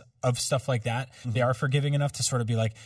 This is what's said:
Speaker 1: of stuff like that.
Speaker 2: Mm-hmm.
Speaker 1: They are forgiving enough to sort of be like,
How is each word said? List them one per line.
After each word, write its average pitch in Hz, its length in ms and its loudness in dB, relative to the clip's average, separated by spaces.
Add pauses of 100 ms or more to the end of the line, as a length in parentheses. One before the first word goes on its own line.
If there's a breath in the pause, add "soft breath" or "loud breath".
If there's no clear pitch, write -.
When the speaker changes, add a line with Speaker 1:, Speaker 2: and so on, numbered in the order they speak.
(240)
Speaker 1:
of 123 160 2
stuff - 300 -2
like 120 140 0
that. 123 280 -4
Speaker 2:
Mm-hmm. 120 200 -6
Speaker 1:
They 123 100 2
are 123 120 4
forgiving 143 420 0
enough 143 180 0
to 127 100 -4
sort 123 160 0
of 113 80 -2
be 117 80 0
like, 113 180 2 (120 loud breath)